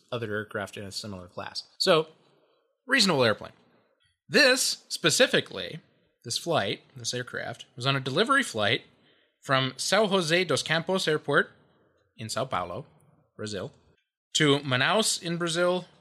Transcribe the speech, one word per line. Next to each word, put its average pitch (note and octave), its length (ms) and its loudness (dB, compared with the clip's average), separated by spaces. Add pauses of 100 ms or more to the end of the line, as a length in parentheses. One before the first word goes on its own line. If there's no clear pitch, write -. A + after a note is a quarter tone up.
(100)
other A2+ 240 -6
aircraft G#2 440 -8
in G#2+ 60 -12
a F#2+ 80 -14
similar F#2+ 340 -12
class. - 380 -10 (120)
So, D#3+ 300 2 (800)
reasonable G3 380 4
airplane. G#2 280 2 (800)
This, B3+ 460 4 (100)
specifically, D#3 920 0 (440)
this A#2+ 140 -6
flight, A2+ 440 -2 (140)
this A#2 160 -8
aircraft, - 640 -10
was A#2+ 100 -10
on C#3 120 0
a C#3 40 -2
delivery G#3+ 440 2
flight G#2+ 380 0 (600)
from C3 300 0
São G3 360 2
José F3 380 2
dos C#3 160 0
Campos E3 460 -2
Airport D#3 420 2 (680)
in A2 120 -10
São A2+ 200 -4
Paulo, F2+ 380 -6 (500)
Brazil, G#2 360 -8 (600)
to C#3+ 260 4
Manaus D3 600 0
in E3+ 160 -4
Brazil, F3 500 -2 (140)